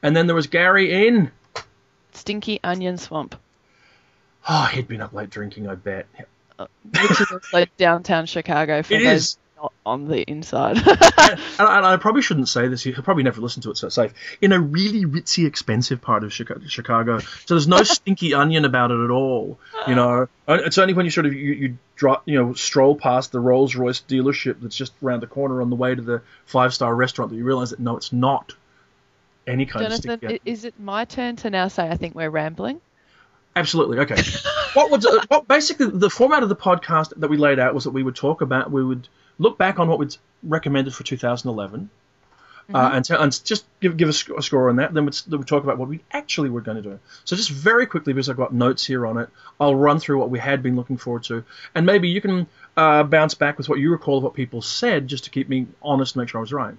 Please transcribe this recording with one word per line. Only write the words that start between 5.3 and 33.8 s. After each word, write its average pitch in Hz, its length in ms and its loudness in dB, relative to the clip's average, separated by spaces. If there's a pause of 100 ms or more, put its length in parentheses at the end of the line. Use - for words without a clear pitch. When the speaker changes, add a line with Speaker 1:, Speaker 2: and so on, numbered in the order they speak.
Speaker 1:
drinking, 104 380 -12
I 95 80 -10
bet. 95 300 -10 (520)
Speaker 2:
Uh, 95 80 -12 (340)
which - 200 2
is 202 120 0
also 180 320 0 (140)
downtown 170 480 2
Chicago 156 560 -2
for 202 120 -2
Speaker 1:
It 220 100 2
Speaker 2:
those 196 180 6
Speaker 1:
is. - 160 -6 (180)
Speaker 2:
not 151 160 -8 (140)
on 139 220 -4
the 131 140 -2
inside. 151 560 -2
<laughs> - 80 4 (440)
Speaker 1:
And, 277 80 -6 (220)
and 214 80 8
I, 202 80 6
and 196 100 4
I 185 120 6
probably 226 240 2
shouldn't 135 260 0
say 123 180 0
this. 127 160 -4
He'll 131 220 -6
probably 175 180 2
never 117 180 0
listen 117 220 -8
to 110 80 -8
it, - 60 -8
so - 100 -8
it's - 80 -8
safe. 113 180 2 (280)
In 196 100 6
a 185 80 6
really 190 460 0
ritzy, 143 420 0
expensive 123 560 -2
part 107 220 0
of 104 80 -10
Chica-, - 360 -12
Chicago. 117 520 -2
So - 340 -4
there's 151 140 4
no 196 140 8
Speaker 2:
<laughs> - 20 6
Speaker 1:
stinky 190 500 0
onion 151 300 2
about 123 260 2
it 120 80 0
at 120 120 0
all, 123 460 -2 (300)
you 127 80 2
know. 123 320 2 (220)
O-, 151 60 4
it's 160 240 0
only 190 160 4
when 180 100 2
you 170 80 0
sort 160 140 0
of, 143 80 0
you, 143 180 -4
you 131 260 -4 (160)
dro-, 139 300 2
you 151 180 -2
know, 120 120 0
stroll 143 420 4
past 127 340 0
the 127 80 -4
Rolls-Royce 127 680 2
dealership 131 520 -2
that's 117 140 -12
just 127 180 -10 (120)
around 123 160 -2
the 117 80 -12
corner 131 340 -4
on 120 80 -2
the 123 60 -2
way 127 180 0
to 123 80 -8
the 117 200 -4 (240)
five-star 123 460 0
restaurant 123 380 -2
that 113 60 -10
you 117 80 -8
realize 127 260 -2
that, - 80 -14
no, 120 180 -4
it's - 160 -10
not 127 420 -2 (920)
any 131 200 -2
kind - 200 -4
of 214 60 -4
Speaker 2:
Jonathan, 226 100 -6 (160)
Speaker 1:
stinky 185 80 -12
onion. 233 180 -6
Speaker 2:
i-, - 60 -6
is 220 140 -8
it 226 160 -14
my 202 240 -6
turn 240 320 -8
to 226 140 -8
now 190 180 -2
say 170 200 -4
I 170 80 -4
think 170 200 -8
we're 160 140 -4
rambling? 165 500 -6 (760)
Speaker 1:
Absolutely. 151 460 0